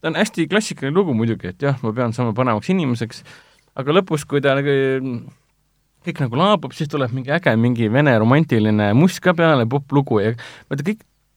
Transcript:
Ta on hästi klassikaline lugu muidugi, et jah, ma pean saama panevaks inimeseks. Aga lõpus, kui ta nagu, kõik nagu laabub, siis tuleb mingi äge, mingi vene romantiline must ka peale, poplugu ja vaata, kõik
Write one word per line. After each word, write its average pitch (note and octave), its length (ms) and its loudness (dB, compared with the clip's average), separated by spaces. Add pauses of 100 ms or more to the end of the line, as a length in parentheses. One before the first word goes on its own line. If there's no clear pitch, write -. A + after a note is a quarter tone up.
Ta D#3+ 80 -6
on D#3 60 -6
hästi E3+ 320 -2
klassikaline D3+ 480 -4
lugu F3+ 180 0
muidugi, A2 340 -2
et F#2 140 -10
jah, C#3 200 0
ma A2 120 -4
pean A#2+ 200 -2
saama A#2 200 -2
panevaks A#2 360 -2
inimeseks. B2+ 540 -2 (540)
Aga C3+ 160 -4
lõpus, E3+ 340 0
kui C#3+ 140 0
ta C3+ 140 2
nagu, C3+ 680 -2 (840)
kõik - 140 -10
nagu A#2+ 160 -2
laabub, E3 380 0
siis D3 160 -6
tuleb C3+ 240 -2
mingi B2+ 180 -8
äge, D3+ 240 2
mingi A#2 340 2
vene C3 300 4
romantiline G#2+ 760 4
must E3 280 4
ka F3+ 120 2
peale, D#3+ 320 2
poplugu C#3 540 0
ja A2 140 0 (360)
vaata, C#3+ 140 -6
kõik G#3+ 160 -4 (380)